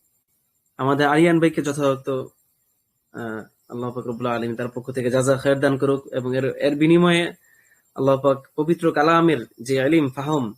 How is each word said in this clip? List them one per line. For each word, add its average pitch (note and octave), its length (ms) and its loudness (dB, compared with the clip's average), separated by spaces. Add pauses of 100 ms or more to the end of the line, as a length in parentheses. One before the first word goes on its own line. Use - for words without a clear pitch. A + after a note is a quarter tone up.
(760)
আমাদের C#3 300 0
আরিয়ান E3 320 4
ভাইকে D#3+ 220 0
যথাযথ, C#3 480 -2
আহ, - 1300 -12 (260)
আল্লাহ A#2+ 220 -8
পাক A#2+ 160 -10
রব্বুল B2 200 -6
আলামিন A#2 280 -4
তার A#2+ 200 -6
পক্ষ B2 160 -12
থেকে B2 200 -4
জাযা C3 260 2
খায়ের C#3 220 0
দান C#3 180 2
করুক C#3 300 -2
এবং B2+ 300 -4
এর, C3 80 0
এর C#3 300 -2
বিনিময়ে E3+ 580 4 (640)
আল্লাহ C3+ 260 2
পাক C3+ 160 2 (180)
পবিত্র E3 360 -2
কালামের D#3 540 2 (140)
যে B2 160 -4
ইলম C#3 340 2
ফাহম C3+ 480 -4